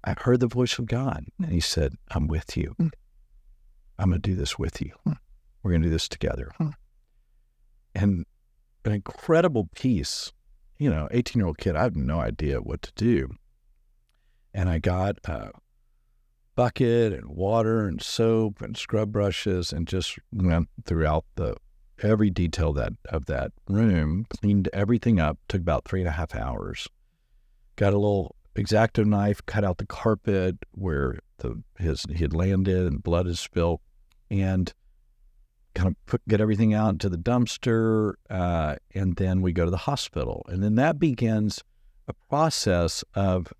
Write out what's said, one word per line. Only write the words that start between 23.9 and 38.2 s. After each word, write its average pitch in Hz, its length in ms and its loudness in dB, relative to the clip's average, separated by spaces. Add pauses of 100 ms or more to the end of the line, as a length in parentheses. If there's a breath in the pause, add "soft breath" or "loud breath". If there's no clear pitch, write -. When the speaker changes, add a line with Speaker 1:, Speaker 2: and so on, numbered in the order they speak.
Speaker 1:
cleaned 101 420 2
everything 104 480 2
up, 76 180 0 (100)
took 95 120 -2
about 82 240 0
three 95 160 -2
and 90 80 0
a 78 40 -2
half 80 220 -4
hours. 53 540 -8 (880)
Got 101 160 4
a 101 60 4
little 101 360 2 (220)
X-Acto 110 480 2
knife, 104 420 2
cut - 180 -2
out 92 140 -2
the 101 80 -6
carpet 95 680 0 (160)
where 71 460 -2 (200)
the, 55 240 -8 (160)
his, 80 300 -2
he 76 100 -6
had 76 160 0
landed 92 520 2
and 71 160 -2
blood 87 240 0
had 87 120 -4
spilled, 85 420 -2 (500)
and 95 420 0 (1040)
kind 92 140 2
of - 180 -4
put, - 200 -2
get 107 140 2
everything 107 340 4
out 107 160 2
into 98 180 -2
the 90 80 -2
dumpster, 113 960 0 (140)